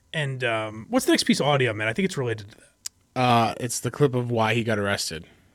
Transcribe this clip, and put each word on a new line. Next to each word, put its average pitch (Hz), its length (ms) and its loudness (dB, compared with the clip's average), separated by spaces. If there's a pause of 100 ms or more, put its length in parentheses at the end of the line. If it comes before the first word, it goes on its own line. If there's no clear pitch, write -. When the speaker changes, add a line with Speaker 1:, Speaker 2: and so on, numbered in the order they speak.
(140)
Speaker 1:
And, 135 300 -4
um, 110 460 -4
what's 247 160 0
the 339 60 4
next - 120 4
piece - 180 2
of 135 60 2
audio, 131 260 2
man? 107 160 -2
I 113 40 -2
think 190 120 0
it's - 120 -4
related 113 340 -4
to - 60 -20
that. - 640 -12
Speaker 2:
Uh, 117 380 4
it's 123 200 -6
the 123 120 -4
clip 143 240 2
of 120 160 -2
why 110 220 2
he 117 100 0
got 110 160 0
arrested. 101 460 -2 (300)